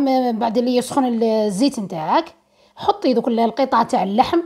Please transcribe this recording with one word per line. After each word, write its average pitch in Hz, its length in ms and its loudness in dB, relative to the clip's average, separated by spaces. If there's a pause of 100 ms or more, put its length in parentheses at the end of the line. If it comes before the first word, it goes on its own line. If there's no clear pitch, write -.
من 254 340 0
بعد 233 180 -2
اللي 247 180 0
يسخن 247 300 0
ال-، 233 180 0
الزيت 220 560 0
نتاعك، 185 560 -2 (400)
حطي 370 380 0
دوك 226 140 0
ال-، 233 120 0
القطع 233 440 0
تاع 226 200 0
اللحم، 214 420 2